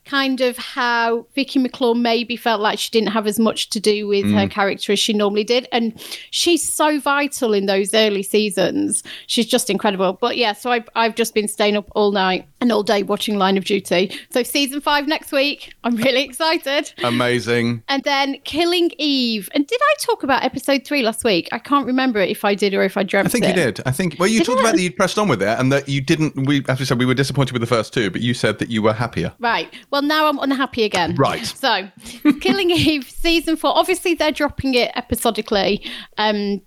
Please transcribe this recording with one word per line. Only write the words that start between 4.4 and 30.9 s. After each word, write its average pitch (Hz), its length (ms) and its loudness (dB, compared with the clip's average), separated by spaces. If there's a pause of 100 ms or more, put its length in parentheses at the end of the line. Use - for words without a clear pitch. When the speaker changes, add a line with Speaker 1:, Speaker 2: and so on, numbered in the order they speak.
Speaker 2:
Mm. 196 40 -4
Speaker 1:
character 202 420 -2
as 202 60 2
she - 140 0
normally 208 320 2
did. 240 260 0
And 233 240 0 (380)
she's - 360 0
so 302 300 0
vital 277 560 0
in 196 120 0
those 196 280 0
early 208 300 2
seasons. 196 800 0 (240)
She's 233 180 0
just 240 240 -2
incredible. 190 500 0
But 233 160 -2
yeah, 233 180 0
so 247 180 -4
I've, 233 240 -2
I've 226 180 2
just 226 200 -2
been 214 120 0
staying 208 300 0
up 202 180 -4
all 208 160 4
night 190 360 0 (140)
and 240 120 2
all 208 100 2
day 202 220 0
watching 202 340 -2
Line 190 180 4
of 190 80 0
Duty. 196 460 0 (200)
So 254 120 0
season 285 380 -2
five 294 260 0
next - 240 -4
week. 285 420 -2 (120)
I'm 240 100 0
really 247 300 2
excited. 294 680 -2 (120)
Speaker 2:
Amazing. 120 840 0
Speaker 1:
And 277 140 0
then 277 400 0
Killing 339 560 0
Eve. 254 560 0
And 294 120 0
did 480 140 -2
I 587 200 2
talk - 240 -2
about 269 180 2
episode 269 420 -2
three 285 180 -2
last 220 200 -2
week? 190 300 2
I 240 80 -6
can't 277 260 0
remember 254 320 0
if 196 260 0
I 202 120 2
did 196 180 0
or 196 80 2
if 190 140 0
I 208 80 0
dreamt 196 240 0
Speaker 2:
I - 20 0
think 226 140 0
you - 80 2
Speaker 1:
it. - 20 0 (220)
Speaker 2:
did. - 100 -10
I 127 60 0
think, 185 260 -2
well, 185 100 2
you 226 100 4
Speaker 1:
Did 339 80 4
Speaker 2:
talked 247 120 2
Speaker 1:
I? 262 40 2
Speaker 2:
about 226 140 4
that 185 60 2
you'd 180 140 -2
pressed 190 220 0
on 208 100 2
with 104 140 2
it 110 180 2
and 131 120 4
that 139 160 0
you 139 120 0
didn't, 151 340 0 (120)
we, 139 220 2
as 131 120 0
we 135 40 -2
said, 127 140 0
we 127 80 2
were 127 80 2
disappointed 135 380 0
with 120 80 -2
the 117 60 0
first 113 280 0
two, 104 160 2
but 90 100 -6
you 120 140 0
said 107 240 0
that - 120 -2
you 110 120 0
were 107 100 4
happier. 87 460 -4
Speaker 1:
Right. 220 340 -2 (180)
Well, 285 120 0
now 302 240 2
I'm 294 120 0
unhappy 269 460 -2
again. 175 320 0